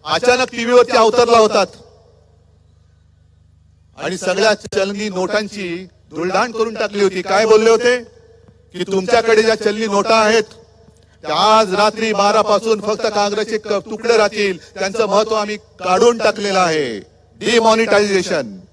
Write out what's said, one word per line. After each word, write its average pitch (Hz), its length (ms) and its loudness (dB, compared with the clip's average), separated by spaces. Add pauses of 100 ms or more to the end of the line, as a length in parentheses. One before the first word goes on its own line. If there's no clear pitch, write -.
अचानक 240 460 0
टीव्हीवरती 240 460 2
अवतरला 233 420 4
होतात 214 280 2 (2250)
आणि 160 200 -8
सगळ्या 196 360 0
चलनी 202 540 -4
नोटांची 190 800 -6 (240)
धुळधाण 185 420 -4
करून 220 220 -4
टाकली 208 300 -2
होती. 185 180 -2
काय 196 240 0
बोलले 220 240 6
होते 240 320 2 (720)
की, 180 100 -8
"तुमच्याकडे 214 600 2
ज्या 220 120 2
चलनी 214 320 -2
नोटा 202 300 0
आहेत, 220 260 2 (800)
त्या 202 360 2
आज 202 160 0
रात्री 214 380 0
बारा 202 300 2
पासून 214 380 0
फक्त 220 340 -4
काँग्रेसचे 208 440 -4
क-, 214 140 -6
तुकडे 220 440 -2
राहतील, 202 600 -2
त्यांचं 196 280 -4
महत्व 214 280 0
आम्ही 214 220 -4
काढून 196 600 0
टाकलेलं 208 400 -2
आहे." 156 400 0 (400)
डिमॉनिटायझेशन. 208 1200 0 (140)